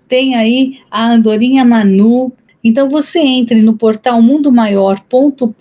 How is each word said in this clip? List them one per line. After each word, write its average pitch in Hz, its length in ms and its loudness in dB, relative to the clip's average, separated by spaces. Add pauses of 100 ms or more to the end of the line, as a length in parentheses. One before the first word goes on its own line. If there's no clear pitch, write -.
tem 254 280 -2
aí 240 420 -2 (120)
a 226 220 -2
Andorinha 233 540 0
Manu. 226 680 2 (320)
Então 233 240 0
você 294 320 -2
entre 254 420 0
no 220 120 2
portal 226 480 -2
mundomaior 226 880 0
ponto 262 520 -2